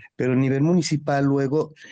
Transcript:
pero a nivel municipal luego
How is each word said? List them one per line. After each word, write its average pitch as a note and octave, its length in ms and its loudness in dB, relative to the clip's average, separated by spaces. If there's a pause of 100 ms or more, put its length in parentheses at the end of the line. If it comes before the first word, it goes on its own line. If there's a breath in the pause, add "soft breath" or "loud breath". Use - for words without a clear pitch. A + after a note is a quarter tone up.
(160 loud breath)
pero B2+ 180 -2
a - 20 2
nivel C3+ 260 2
municipal D3 640 0
luego C#3 480 0 (180 loud breath)